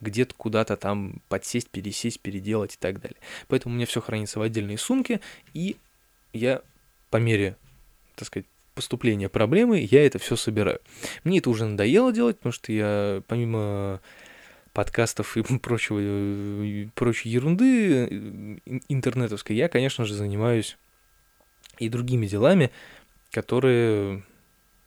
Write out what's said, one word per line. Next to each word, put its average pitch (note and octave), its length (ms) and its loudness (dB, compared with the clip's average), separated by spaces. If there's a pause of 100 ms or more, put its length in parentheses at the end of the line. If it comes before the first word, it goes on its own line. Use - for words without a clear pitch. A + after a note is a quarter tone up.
где-то A2 340 -2
куда-то A2 420 -2
там G2+ 520 -6
подсесть, A#2 400 -4
пересесть, G2+ 520 -8
переделать G2+ 540 -4
и - 40 -20
так G2 220 -6
далее. - 160 -14 (300)
Поэтому C3 260 0
у - 20 -2
меня A#2+ 120 0
все A#2 140 -4
хранится G#2+ 380 -6
в G#2+ 40 0
отдельной A2 340 -2
сумке, B3 420 0 (340)
и E3+ 240 -6 (560)
я A#2+ 280 0 (480)
по A2+ 80 2
мере, A2 380 2 (600)
так - 120 -14
сказать, - 180 -8 (300)
поступления G#2+ 540 -2
проблемы, F3 500 4
я C3 260 8
это A2 140 4
все - 160 -4
собираю. G#2 440 0 (440)
Мне F3+ 160 4
это C3 100 2
уже A2+ 160 0
надоело B2+ 480 4
делать, A3+ 240 2
потому A#2+ 160 -4
что - 180 -10
я, G#2 560 0
помимо G#2 760 -2 (720)
подкастов - 640 -2
и A2 40 2
<laughs> B2+ 180 0
прочего, A2 400 -2
э, G2+ 640 -2
и G#2 300 -6
прочей A#2 360 -2
ерунды, D#3 360 2
э, G3 440 4
ин-, G#2 800 -10
интернетовской, A#2+ 680 -2
я, C#3 140 2
конечно B2+ 360 0
же, G#2 80 -4
занимаюсь G#2 640 0 (1040)
и A2+ 100 -4
другими A#2+ 380 0
делами, C3 420 4 (640)
которые A2+ 920 2 (640)